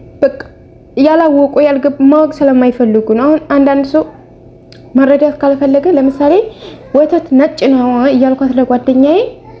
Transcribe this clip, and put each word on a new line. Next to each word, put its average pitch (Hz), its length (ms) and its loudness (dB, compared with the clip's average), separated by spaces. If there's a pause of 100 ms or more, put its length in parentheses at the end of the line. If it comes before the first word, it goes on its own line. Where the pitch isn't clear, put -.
(180)
በቃ - 200 -2 (580)
ያላወቁ፣ 285 640 2
ያልገብ-፣ 285 420 0
ማወቅ 294 320 2
ስለማይፈልጉ 247 800 0
ነው። 233 120 -2
አሁን 302 160 0 (100)
አንዳንድ 277 360 0
ሰው 311 160 -2 (920)
መረዳት 277 420 2
ካልፈለገ፣ 277 540 0
ለምሳሌ 285 440 0 (580)
"ወተት 311 400 0
ነጭ 302 260 2 (100)
ነው" 262 120 2 (260)
እያልኳት 262 480 0
ለጓደኛዬ፣ 262 640 0 (400)